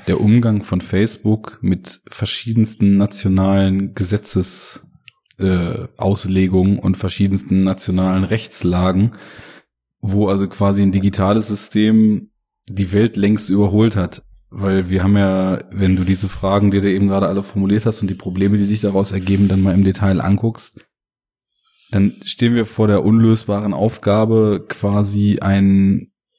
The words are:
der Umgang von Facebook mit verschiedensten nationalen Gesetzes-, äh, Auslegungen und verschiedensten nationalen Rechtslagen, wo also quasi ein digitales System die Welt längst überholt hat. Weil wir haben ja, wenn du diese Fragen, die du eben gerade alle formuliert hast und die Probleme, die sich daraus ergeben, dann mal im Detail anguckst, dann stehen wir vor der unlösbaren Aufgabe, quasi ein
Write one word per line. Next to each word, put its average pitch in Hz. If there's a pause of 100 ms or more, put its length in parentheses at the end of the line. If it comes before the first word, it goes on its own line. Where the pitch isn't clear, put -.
der 90
Umgang 110
von 92
Facebook -
mit - (100)
verschiedensten 107
nationalen 98
Gesetzes-, - (480)
äh, 87 (100)
Auslegungen 95
und 95
verschiedensten 95
nationalen 95
Rechtslagen, 92 (840)
wo 101
also 98
quasi 101
ein 95
digitales 98
System 107 (400)
die 98
Welt 107
längst 104
überholt 104
hat. 90 (260)
Weil 95
wir 92
haben 101
ja, 95
wenn 95
du 92
diese 95
Fragen, 101
die 98
du 98
eben 98
gerade 98
alle 98
formuliert 101
hast 110
und 98
die 95
Probleme, 98
die 101
sich 104
daraus 98
ergeben, 95
dann 95
mal 95
im 95
Detail 95
anguckst, - (1120)
dann - (100)
stehen 120
wir 117
vor 107
der 101
unlösbaren 107
Aufgabe, 107
quasi 101
ein 98 (280)